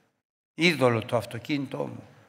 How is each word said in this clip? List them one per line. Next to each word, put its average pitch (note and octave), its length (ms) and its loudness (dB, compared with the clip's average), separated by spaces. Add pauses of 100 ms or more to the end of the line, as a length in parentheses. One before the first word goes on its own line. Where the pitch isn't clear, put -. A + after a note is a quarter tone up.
(520)
είδωλο C3 520 4
το B2 120 0
αυτοκίνητό C3 600 -4
μου. B2 260 -8 (260)